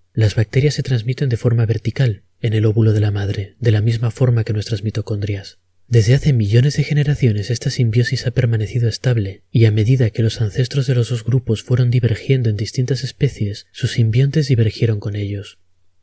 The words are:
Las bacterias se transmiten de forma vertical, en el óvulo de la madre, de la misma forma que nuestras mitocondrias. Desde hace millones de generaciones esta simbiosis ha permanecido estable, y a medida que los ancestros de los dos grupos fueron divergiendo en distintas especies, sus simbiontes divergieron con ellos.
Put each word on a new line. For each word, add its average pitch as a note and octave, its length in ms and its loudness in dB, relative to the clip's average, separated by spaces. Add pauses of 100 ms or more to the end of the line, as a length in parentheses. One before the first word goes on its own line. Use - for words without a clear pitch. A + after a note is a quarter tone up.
(160)
Las G#2+ 180 2
bacterias C3+ 400 0
se - 80 -6
transmiten C3 480 -2
de A#2+ 80 0
forma A#2 300 0
vertical, A2 560 -2 (180)
en G#2+ 120 -2
el A2 120 2
óvulo A2 260 4
de G#2 100 2
la G#2+ 100 0
madre, G2+ 480 -6
de A2+ 100 2
la G#2+ 120 2
misma A2+ 280 0
forma A#2+ 340 2
que A2 100 -4
nuestras G#2 300 -4
mitocondrias. G2+ 760 -6 (280)
Desde A#2 280 4
hace C#3+ 180 2
millones A#2 420 2
de D3 100 0
generaciones C3+ 680 0
esta A#2 180 -4
simbiosis A#2+ 560 0
ha A#2+ 60 -2
permanecido A#2 580 0
estable, G#2+ 600 -2
y A#2 140 6
a A2 60 4
medida A2 380 2
que - 140 -2
los A2+ 180 -2
ancestros B2 460 -2
de C3+ 80 0
los A#2+ 140 0
dos A#2 140 -4
grupos A#2 380 -2
fueron B2 300 0
divergiendo A#2+ 580 0
en G#2 80 0
distintas B2 460 -4
especies, A2 680 -4
sus - 200 -6
simbiontes C3 560 2
divergieron A2 520 0
con G2+ 160 -8
ellos. G2+ 440 -8 (440)